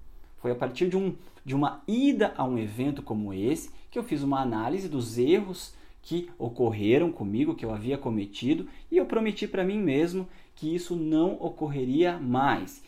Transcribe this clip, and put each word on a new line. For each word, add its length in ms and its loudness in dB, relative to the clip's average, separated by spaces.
foi 120 -2
a 60 0
partir 320 0
de 80 0
um, 180 0
de 100 -4
uma 320 0
ida 500 4
a 80 0
um 140 0
evento 440 -2
como 300 -4
esse 380 0
que 100 -6
eu 40 -2
fiz 200 -2
uma 180 2
análise 480 -2
dos 300 -4
erros 560 2
que 380 -4
ocorreram 720 2
comigo, 420 0
que 80 -12
eu 120 -4
havia 240 -2
cometido, 680 -2
e 60 4
eu 80 4
prometi 420 -2
pra 160 -2
mim 160 0
mesmo 480 2
que 200 -4
isso 220 -4
não 380 2
ocorreria 840 0
mais. 680 2